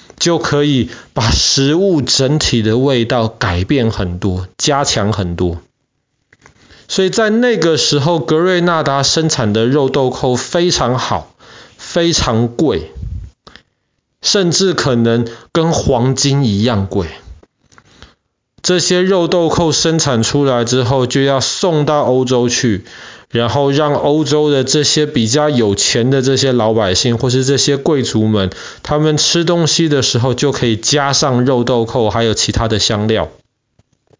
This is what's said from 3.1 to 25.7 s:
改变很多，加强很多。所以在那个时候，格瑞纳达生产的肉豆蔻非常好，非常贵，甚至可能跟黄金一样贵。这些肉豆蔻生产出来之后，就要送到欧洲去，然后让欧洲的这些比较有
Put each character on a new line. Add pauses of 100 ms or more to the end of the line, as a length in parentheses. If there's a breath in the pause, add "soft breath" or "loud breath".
改
变
很
多，
加
强
很
多。 (1300 loud breath)
所
以
在
那
个
时
候，
格
瑞
纳
达
生
产
的
肉
豆
蔻
非
常
好， (420 loud breath)
非
常
贵， (1300 loud breath)
甚
至
可
能 (260 loud breath)
跟
黄
金
一
样
贵。 (1500 loud breath)
这
些
肉
豆
蔻
生
产
出
来
之
后，
就
要
送
到
欧
洲
去， (460 loud breath)
然
后
让
欧
洲
的
这
些
比
较
有